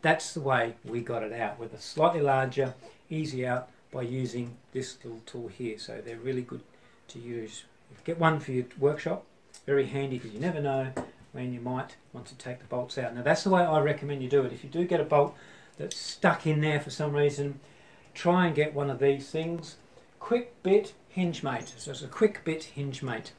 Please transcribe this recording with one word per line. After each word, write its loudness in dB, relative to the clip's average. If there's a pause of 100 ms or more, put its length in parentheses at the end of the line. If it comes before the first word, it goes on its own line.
That's 2
the -6
way 2
we -4
got -4
it -6
out, -4
with -10
a -16
slightly 2
larger 2 (340)
easy -4
out -4 (220)
by -6
using -4 (160)
this -6
little -12
tool -12
here. -8
So -12
they're -12
really -4
good -10 (480)
to -16
use. -10 (400)
Get -4
one 6
for -8
your 0 (120)
workshop, 0 (400)
very 4
handy, -4
'cause -12
you -12
never -2
know 0 (400)
when -6
you -8
might -6 (180)
want -14
to -20
take -10
the -20
bolts -6
out. -4
Now -6
that's 4
the 2
way 8
I 6
recommend 0
you -4
do 6
it. -2
If -14
you -12
do 0
get 2
a 2
bolt 4 (420)
that's -8
stuck 2
in 4
there 2
for -8
some -4
reason, 2 (540)
try 4
and 2
get 2
one 0
of -4
these 4
things. -4 (420)
Quick -2
bit 4 (160)
hinge 0
mate. -4
So -12
it's -10
a -12
quick 2
bit -4
hinge -6
mate. -6